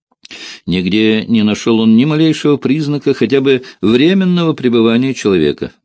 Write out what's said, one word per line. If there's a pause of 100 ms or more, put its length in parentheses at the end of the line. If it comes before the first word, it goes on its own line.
(640)
Нигде
не
нашёл
он
ни
малейшего
признака
хотя
бы (160)
временного
пребывания
человека. (120)